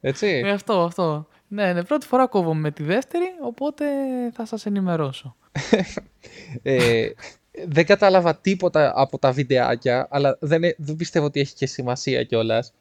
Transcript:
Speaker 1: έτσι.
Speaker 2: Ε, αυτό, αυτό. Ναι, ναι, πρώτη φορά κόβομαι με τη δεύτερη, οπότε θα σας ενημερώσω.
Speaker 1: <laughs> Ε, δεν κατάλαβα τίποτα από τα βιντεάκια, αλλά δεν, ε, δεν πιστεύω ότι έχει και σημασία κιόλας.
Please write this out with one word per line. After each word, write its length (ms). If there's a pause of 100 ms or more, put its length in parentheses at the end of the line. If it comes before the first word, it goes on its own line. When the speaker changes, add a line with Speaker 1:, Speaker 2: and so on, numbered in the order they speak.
Speaker 1:
έτσι. 440
Speaker 2:
Ε, 60
αυτό, 320
αυτό. 440 (220)
Ναι, 240
ναι, 120
πρώτη 220
φορά 200
κόβομαι 340
με 100
τη 120
δεύτερη, 420 (160)
οπότε 440 (480)
θα 140
σας 200
ενημερώσω. 680 (160)
Speaker 1:
<laughs> 300 (800)
Ε, 460 (580)
δεν 200
κατάλαβα 500
τίποτα 600
από 220
τα 140
βιντεάκια, 760
αλλά 300
δεν, 240
ε, 140
δεν 180
πιστεύω 300
ότι 140
έχει 140
και 120
σημασία 580
κιόλας. 560